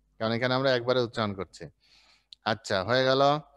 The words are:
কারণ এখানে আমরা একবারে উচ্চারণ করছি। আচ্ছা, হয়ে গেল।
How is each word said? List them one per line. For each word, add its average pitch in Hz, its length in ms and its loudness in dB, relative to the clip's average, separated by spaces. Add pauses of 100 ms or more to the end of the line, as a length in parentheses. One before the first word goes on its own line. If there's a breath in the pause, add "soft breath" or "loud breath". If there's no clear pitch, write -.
(200)
কারণ 110 120 -2
এখানে 123 220 0
আমরা 131 220 2
একবারে 123 260 0
উচ্চারণ 113 320 -2
করছি। 92 320 -12 (800 soft breath)
আচ্ছা, 107 380 -2
হয়ে 123 200 2
গেল। 139 360 2 (180)